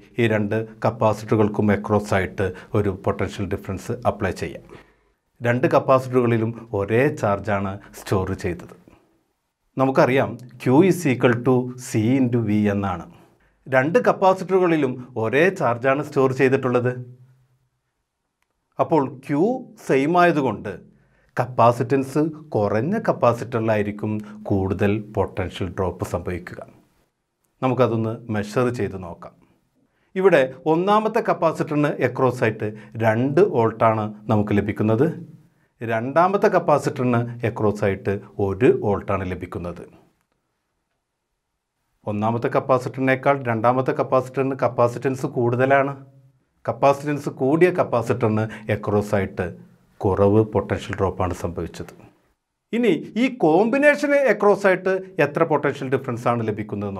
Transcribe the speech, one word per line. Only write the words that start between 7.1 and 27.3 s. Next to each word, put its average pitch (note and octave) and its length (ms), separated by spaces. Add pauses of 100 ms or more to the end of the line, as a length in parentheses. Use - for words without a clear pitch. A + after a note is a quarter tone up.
ചാർജാണ് G2+ 520 (260)
സ്റ്റോർ F#2+ 320 (140)
ചെയ്തത്. - 280 (1080)
നമുക്കറിയാം C3 500 (320)
Q B2 140 (140)
is F3 100 (120)
equal B2 220 (140)
to B2+ 80 (320)
C A2+ 120 (200)
into A#2+ 260
V G#2 100 (180)
എന്നാണ്. F#2 300 (680)
രണ്ട് D3+ 320
കപ്പാസിറ്ററുകളിലും F3+ 880 (300)
ഒരേ C3 200 (160)
ചാർജാണ് C3+ 480
സ്റ്റോർ C3 320
ചെയ്തിട്ടുള്ളത്. B2 520 (1900)
അപ്പോൾ D3+ 200 (220)
Q D#3 240 (380)
സെയിം D3 340
ആയതുകൊണ്ട് C3 500 (720)
കപ്പാസിറ്റൻസ് C3 800 (340)
കുറഞ്ഞ A2 380 (160)
കപ്പാസിറ്ററിലായിരിക്കും A2+ 1040 (380)
കൂടുതൽ G2 420 (240)
പൊട്ടൻഷ്യൽ F#2 580
ഡ്രോപ്പ് F#2 380
സംഭവിക്കുക. F2 480 (1000)